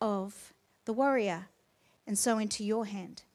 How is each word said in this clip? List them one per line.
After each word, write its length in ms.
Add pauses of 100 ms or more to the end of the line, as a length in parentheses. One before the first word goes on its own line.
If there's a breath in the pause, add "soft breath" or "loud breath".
of 520 (320)
the 80
warrior, 540 (600)
and 100
so 220
into 240
your 240
hand. 360 (120)